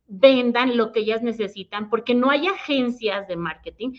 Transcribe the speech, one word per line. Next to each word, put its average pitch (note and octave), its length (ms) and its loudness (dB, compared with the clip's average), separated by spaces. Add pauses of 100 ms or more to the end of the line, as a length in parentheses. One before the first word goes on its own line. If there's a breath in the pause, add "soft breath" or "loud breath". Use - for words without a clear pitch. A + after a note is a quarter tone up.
vendan B3 680 4
lo A3+ 160 0
que A3+ 100 0
ellas A3 200 -2
necesitan, G#3 680 -6
porque A3+ 260 0
no B3+ 160 4
hay D4 160 0
agencias A#3+ 800 -2
de F3+ 100 -6
marketing E3+ 600 -8